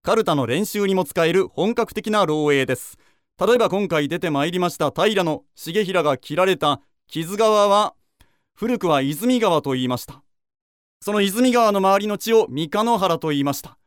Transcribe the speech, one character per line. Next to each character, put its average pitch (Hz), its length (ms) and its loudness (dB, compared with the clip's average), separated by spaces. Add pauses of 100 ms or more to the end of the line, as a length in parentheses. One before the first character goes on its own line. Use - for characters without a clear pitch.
カ 196 140 0
ル 220 80 0
タ 170 140 0
の 131 100 -2
練 131 180 -2
習 202 220 -4
に 190 80 0
も 185 100 0
使 165 220 -2
え 165 60 0
る 185 160 2
本 202 260 -2
格 226 180 -4
的 214 200 -6
な 208 100 2
漏 151 320 2
洩 135 120 2
で 131 100 -2
す。 - 220 -18 (460)
例 226 100 4
え 247 40 2
ば 220 100 2
今 190 200 -2
回 151 180 0
出 160 140 -4
て 175 100 -2
ま 143 160 0
い 175 60 -4
り 180 80 -2
ま 175 100 0
し - 80 -14
た 151 140 -2
平 196 320 0
重 - 0 -
衡 170 800 -4
が 143 120 2
切 143 200 -8
ら 185 100 2
れ 190 100 2
た 147 240 -2 (280)
木 160 180 -8
津 190 100 -8
川 214 300 4
は、 202 300 2 (580)
古 240 240 -2
く 190 80 -4
は 147 160 2
泉 208 380 0
川 175 200 2
と 139 120 -4
言 127 100 -2
い 127 60 -2
ま 123 80 -2
し - 100 -10
た。 - 160 -20 (760)
そ 202 120 -6
の 208 80 0
泉 214 320 2
川 226 200 4
の 202 60 0
周 190 200 4
り 202 80 -2
の 208 100 -4
地 220 160 -2
を 220 160 4
三 151 220 -6
日 214 140 0
野 233 120 2
原 175 220 0
と 160 120 -4
言 147 80 0
い 139 60 0
ま 139 100 -2
し - 60 -10
た。 - 160 -20 (100)